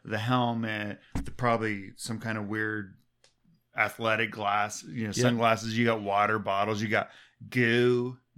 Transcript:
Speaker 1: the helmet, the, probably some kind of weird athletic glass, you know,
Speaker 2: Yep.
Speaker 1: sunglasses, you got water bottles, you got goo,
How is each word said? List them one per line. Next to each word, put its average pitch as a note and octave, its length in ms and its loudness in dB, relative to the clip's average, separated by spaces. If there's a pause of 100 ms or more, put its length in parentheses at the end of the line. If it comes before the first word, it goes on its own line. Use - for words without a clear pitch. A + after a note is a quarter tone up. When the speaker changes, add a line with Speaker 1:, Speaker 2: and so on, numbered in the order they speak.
Speaker 1:
the G#2+ 140 -4
helmet, A2+ 800 -2 (220)
the, - 100 -8
probably A2 640 -2
some A2+ 220 -8
kind A2+ 180 -6
of G#2 100 -6
weird G#2+ 480 -6 (800)
athletic A2 540 0
glass, G#2 520 0
you C3 200 -8
know, A2 40 -2
Speaker 2:
Yep. G2 80 -4
Speaker 1:
sunglasses, A2+ 640 2
you A#2 80 4
got A2+ 160 2
water G#2 380 2
bottles, G#2 420 0
you A2 60 -2
got G#2 220 0 (400)
goo, B2 680 2 (200)